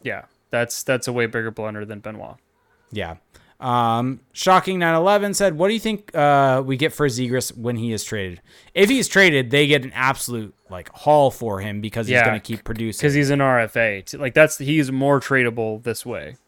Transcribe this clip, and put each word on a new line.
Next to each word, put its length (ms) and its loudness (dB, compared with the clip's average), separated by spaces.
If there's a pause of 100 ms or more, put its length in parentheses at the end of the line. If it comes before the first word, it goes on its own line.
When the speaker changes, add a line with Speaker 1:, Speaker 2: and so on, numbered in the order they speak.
Speaker 1:
Yeah, 220 -10 (260)
that's, 320 -2
that's 260 -2
a 40 -4
way 140 0
bigger 240 -4
blunder 360 -8
than 140 -14
Benoit. 360 -14 (540)
Speaker 2:
Yeah. 260 -8 (440)
Um, 580 0 (140)
Shocking 480 2
nine 160 2
eleven 380 2
said, 220 0
"What 120 2
do 60 0
you 40 -2
think, 380 -6
uh, 500 4
we 100 -2
get 160 0
for 140 0
Zegras 500 -4
when 200 -4
he 160 -4
is 100 -6
traded?" 380 -8 (340)
If 160 4
he's 160 2
traded, 460 4
they 160 4
get 160 4
an 100 -14
absolute, 580 -2 (160)
like, 200 -14
haul 420 4
for 300 -6
him 200 -8
because 280 -6
he's 60 2
Speaker 1:
Yeah, 100 6
Speaker 2:
gonna 160 0
keep 240 -10
producing. 420 -4
Speaker 1:
'cause 80 2
he's 160 2
an 100 2
R 200 4
F 160 -2
A. 260 0
T-, 140 -14
like, 180 -4
that's, 240 6
he's 320 0
more 300 2
tradable 600 0
this 240 -6
way 440 -10